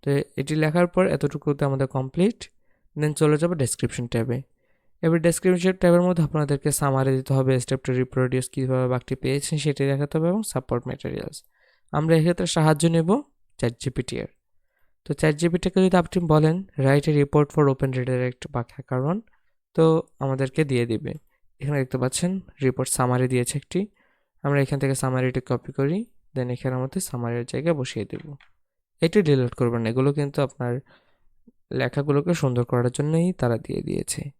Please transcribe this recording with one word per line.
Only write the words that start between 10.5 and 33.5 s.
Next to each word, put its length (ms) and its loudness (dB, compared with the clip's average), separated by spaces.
সাপোর্ট 360 -4
ম্যাটেরিয়ালস। 480 -8
আমরা 220 2
এক্ষেত্রে 360 2
সাহায্য 280 4
নেব 140 2
চ্যাট 220 0
জিপিটি 420 -6
এর। 60 -12
তো 140 -8
চ্যাট 220 4
জিপিটিকে 440 0
যদি 180 4
আপনি 140 -4
বলেন, 220 4
"Write 300 4
a 100 2
report 320 4
for 100 4
open 160 -2
redirect 420 -4
bug 220 -4
hacker 260 -6
one", 80 -2
তো 80 4
আমাদেরকে 380 -2
দিয়ে 200 2
দিবে। 200 -4
এখানে 220 -2
দেখতে 220 -4
পাচ্ছেন 280 -2
রিপোর্ট 320 0
সামারি 360 2
দিয়েছে 280 -2
একটি, 200 -4
আমরা 200 2
এখান 180 -4
থেকে 200 0
সামারিটি 460 0
কপি 300 -4
করি, 180 0
then 220 -4
এখানে 240 -4
আমাদের 300 -6
সামারির 420 -4
জায়গায় 300 -2
বসিয়ে 300 -6
দেব। 120 -10
এটি 220 4
ডিলিট 320 2
করবেন 240 0
না, 100 0
এগুলো 160 2
কিন্তু 280 -4
আপনার 260 -6
লেখাগুলোকে 520 0
সুন্দর 300 0
করার 260 2
জন্যই 300 0
তারা 240 0